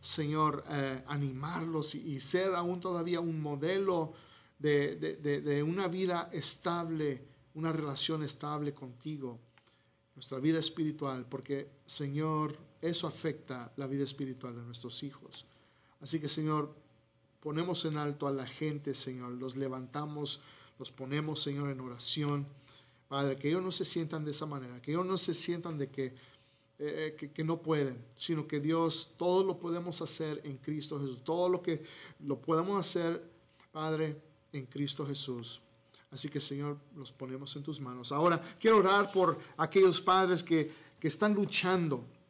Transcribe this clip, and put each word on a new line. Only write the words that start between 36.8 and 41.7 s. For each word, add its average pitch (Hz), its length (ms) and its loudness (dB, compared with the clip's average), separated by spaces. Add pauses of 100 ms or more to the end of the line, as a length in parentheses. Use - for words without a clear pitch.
los 131 160 -12
ponemos 135 440 -8
en 143 80 -8
tus 147 160 -6
manos. 127 320 -6
Ahora, 160 300 6 (180)
quiero 220 180 8
orar 196 340 8
por 180 280 4 (180)
aquellos 175 440 8
padres 185 420 4
que, 156 280 4 (280)
que 160 80 0
están 208 260 4
luchando 180 720 2 (240)